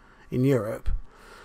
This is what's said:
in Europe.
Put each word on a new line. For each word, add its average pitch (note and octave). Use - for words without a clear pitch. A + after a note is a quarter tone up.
in B2+
Europe. A#2+